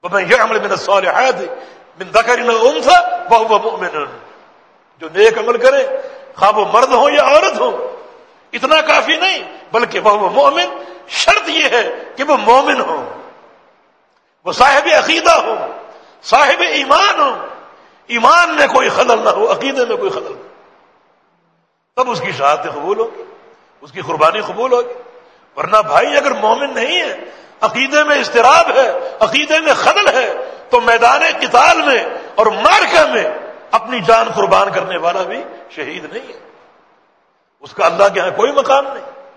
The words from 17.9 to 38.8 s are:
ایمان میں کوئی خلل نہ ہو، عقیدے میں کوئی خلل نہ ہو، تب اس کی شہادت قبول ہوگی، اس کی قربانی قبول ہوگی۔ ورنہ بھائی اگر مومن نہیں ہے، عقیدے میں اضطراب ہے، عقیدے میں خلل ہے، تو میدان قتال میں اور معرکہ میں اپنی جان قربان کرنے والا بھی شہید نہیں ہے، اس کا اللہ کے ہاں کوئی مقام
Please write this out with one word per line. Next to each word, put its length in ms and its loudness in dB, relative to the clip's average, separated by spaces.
ایمان 480 2
میں 120 0
کوئی 220 0
خلل 340 0
نہ 60 0
ہو، 220 0
عقیدے 340 -2
میں 120 -4
کوئی 120 -4
خلل 220 -10
نہ 60 -16
ہو، 100 -20
تب 140 -2
اس 120 -6
کی 100 -8
شہادت 320 0
قبول 360 -6
ہوگی، 240 -6
اس 100 -20
کی 100 -14
قربانی 400 0
قبول 320 -2
ہوگی۔ 200 -2
ورنہ 220 0
بھائی 300 2
اگر 140 0
مومن 440 -2
نہیں 260 -4
ہے، 140 -6
عقیدے 420 0
میں 160 2
اضطراب 500 4
ہے، 500 0
عقیدے 400 0
میں 140 2
خلل 340 2
ہے، 260 0
تو 120 4
میدان 400 4
قتال 400 2
میں 240 0
اور 100 4
معرکہ 680 2
میں 100 -2
اپنی 280 -2
جان 360 2
قربان 360 2
کرنے 260 -4
والا 260 -2
بھی 200 -10
شہید 440 -12
نہیں 200 -14
ہے، 160 -20
اس 140 -20
کا 120 -2
اللہ 180 2
کے 60 -2
ہاں 160 -2
کوئی 160 0
مقام 360 0